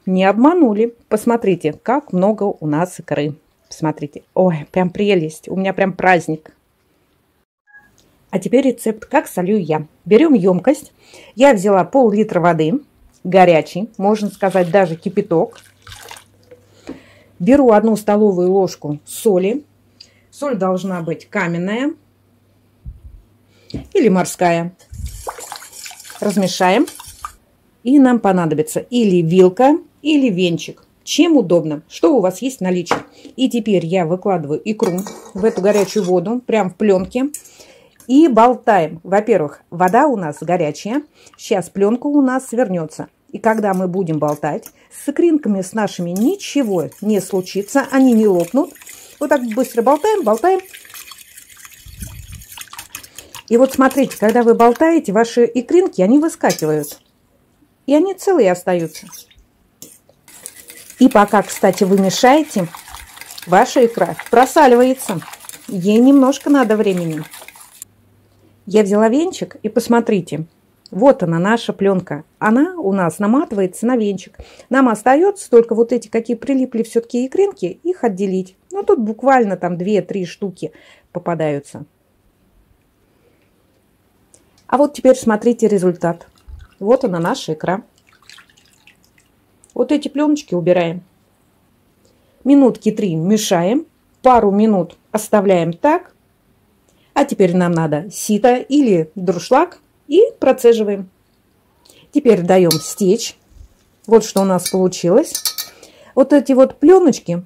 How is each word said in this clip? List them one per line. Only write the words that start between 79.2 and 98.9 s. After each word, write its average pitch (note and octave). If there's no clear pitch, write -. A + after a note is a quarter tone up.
там F3
две-три F#3
штуки -
попадаются. D#3
А -
вот C#4+
теперь C4
смотрите A3+
результат. F3
Вот A#3
она, F3
наша E3+
икра. F3
Вот B3+
эти D4
пленочки D4
убираем. F3
Минутки C4+
три G#3
мешаем. G3+
Пару A3+
минут G3+
оставляем F#3+
так. D#4
А -
теперь F#3
нам F3
надо D#3+
сито G#3+
или A3